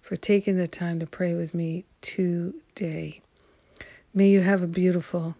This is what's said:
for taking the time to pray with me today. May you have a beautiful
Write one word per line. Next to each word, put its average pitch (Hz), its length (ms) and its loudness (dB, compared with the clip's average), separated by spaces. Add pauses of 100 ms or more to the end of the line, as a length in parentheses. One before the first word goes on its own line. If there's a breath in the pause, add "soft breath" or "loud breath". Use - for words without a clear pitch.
for - 160 -10
taking 202 400 2
the 180 100 0
time 170 340 -6
to 165 60 -6
pray 175 280 -4
with 170 180 -4
me 170 320 -4 (160)
today. 170 1200 -6 (960 loud breath)
May 196 160 6
you 196 100 8
have 185 220 2
a 175 40 -2
beautiful 170 720 0